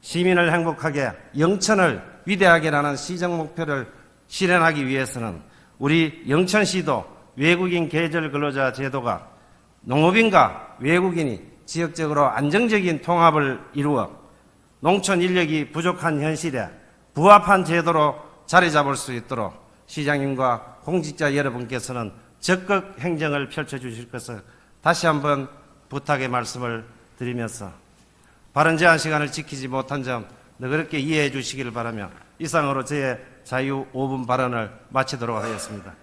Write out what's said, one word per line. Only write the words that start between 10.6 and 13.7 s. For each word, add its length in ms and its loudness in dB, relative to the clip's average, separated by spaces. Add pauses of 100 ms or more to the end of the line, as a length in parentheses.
외국인이 600 0 (220)
지역적으로 640 0
안정적인 720 0
통합을 600 2 (120)